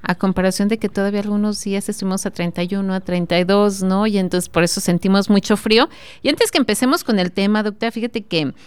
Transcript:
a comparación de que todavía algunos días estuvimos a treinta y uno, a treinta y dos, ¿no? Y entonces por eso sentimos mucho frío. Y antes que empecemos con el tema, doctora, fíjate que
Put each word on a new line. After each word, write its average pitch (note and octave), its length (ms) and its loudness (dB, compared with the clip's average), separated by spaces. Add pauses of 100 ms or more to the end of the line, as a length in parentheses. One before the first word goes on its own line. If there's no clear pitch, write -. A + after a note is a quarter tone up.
a F3+ 100 0
comparación F#3+ 520 0
de A3 120 0
que G3+ 100 -2
todavía G3+ 320 -2
algunos G#3 420 -2
días G3 240 -4
estuvimos F#3+ 380 -4
a F#3 60 -4
treinta F3 300 -4
y F3+ 140 -4
uno, G3 180 -2
a F#3+ 60 -2
treinta F3 400 -2
y F3+ 60 2
dos, G3 380 2
¿no? F#3+ 220 2
Y G#3 120 0
entonces F3+ 320 -2
por E3 120 0
eso F3 200 0
sentimos F#3+ 480 2
mucho G#3 260 4
frío. A3+ 320 4 (340)
Y - 60 0
antes D#4+ 240 0
que F4 60 0
empecemos B3+ 480 2
con G#3+ 140 2
el F3+ 120 0
tema, G#3 320 0
doctora, G#3+ 260 -4
fíjate A3+ 340 -6
que D3+ 300 -2 (140)